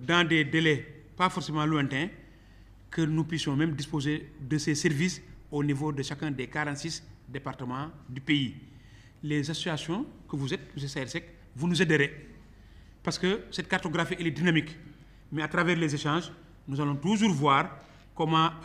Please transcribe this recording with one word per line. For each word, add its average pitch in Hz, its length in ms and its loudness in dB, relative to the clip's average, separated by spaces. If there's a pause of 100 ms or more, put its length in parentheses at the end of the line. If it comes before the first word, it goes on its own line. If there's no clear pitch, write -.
dans 170 240 4
des 160 180 4
délais 156 460 2 (260)
pas 180 140 2
forcément 151 340 -2
lointains, 143 440 0 (800)
que - 120 -2
nous 156 220 2
puissions 156 300 -2
même 156 180 2
disposer 147 580 -4 (100)
de 143 180 -2
ces 147 160 0
services 160 480 0 (280)
au 147 120 -2
niveau 147 300 0
de 139 100 -4
chacun 143 300 -6
des 127 160 -6
quarante-six 151 560 -6 (240)
départements 135 600 -8 (200)
du 127 120 -10
pays. 139 360 0 (680)
Les 147 260 -2
associations 165 560 -4 (240)
que - 60 -8
vous 135 180 -2
êtes, - 240 -8
M. 139 120 -6
Saël 135 200 -6
Seck, 165 160 -8 (300)
vous 143 140 -2
nous 175 120 4
aiderez. 151 480 4 (720)
Parce - 180 -4
que 190 240 0 (100)
cette - 160 -6
cartographie, 165 500 0
elle 175 80 -2
est 160 60 2
dynamique. 160 440 2 (540)
Mais 151 120 -2
à 151 60 -2
travers 175 280 2
les 160 180 2
échanges, 151 380 0 (340)
nous 139 140 -2
allons 143 160 0
toujours 202 360 4
voir 147 460 4 (360)
comment 160 360 4 (140)